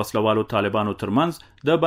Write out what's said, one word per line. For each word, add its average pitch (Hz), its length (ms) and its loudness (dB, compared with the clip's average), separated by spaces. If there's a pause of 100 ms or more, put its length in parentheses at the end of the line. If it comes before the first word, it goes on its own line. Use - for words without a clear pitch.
وسلوالو 107 540 0
طالبانو 101 500 0
ترمنځ 143 680 -2
د 165 160 2